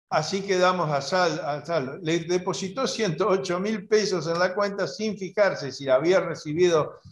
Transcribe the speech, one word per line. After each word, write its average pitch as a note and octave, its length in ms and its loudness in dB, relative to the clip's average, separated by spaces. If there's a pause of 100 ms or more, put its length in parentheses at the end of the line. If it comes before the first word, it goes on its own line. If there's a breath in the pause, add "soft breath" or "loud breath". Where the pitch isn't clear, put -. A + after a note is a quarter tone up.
(120)
así F#3 320 0
quedamos F#3 480 2
a C#3 120 0
sal-, F3 420 0
a D3 220 -6
salvo". D3+ 340 -4
Le E3+ 200 0
depositó F3+ 680 -4
ciento G3 420 0
ocho F#3 300 0
mil G#3 300 -4
pesos F#3 400 0
en E3 100 -2
la F#3 160 2
cuenta G3 320 -2
sin G#3+ 320 -6
fijarse F3 540 0
si C#3 160 -6
había D#3+ 320 6
recibido E3 800 0 (120)